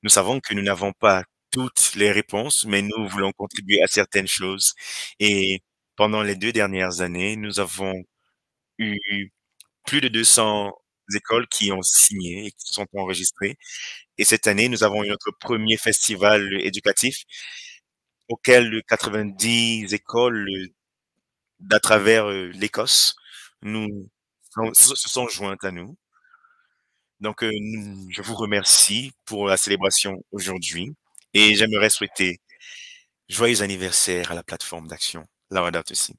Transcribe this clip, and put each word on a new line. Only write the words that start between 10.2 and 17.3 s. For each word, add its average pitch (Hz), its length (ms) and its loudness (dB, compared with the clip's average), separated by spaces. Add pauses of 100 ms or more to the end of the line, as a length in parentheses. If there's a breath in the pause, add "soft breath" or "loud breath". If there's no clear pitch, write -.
cents 107 480 4 (440)
écoles 113 320 -2
qui 101 240 -2
ont 95 100 -4
signé 95 680 2
et 98 40 -12
qui - 200 -14
sont 101 220 -6
enregistrées. 95 640 -4 (600 loud breath)
Et 107 60 2
cette - 220 4
année, 110 220 4
nous 110 140 0
avons 104 200 2
eu 101 40 -4
notre 104 320 -6
premier 110 380 -2
festival 104 720 2 (140)
éducatif 101 600 -2 (1040 loud breath)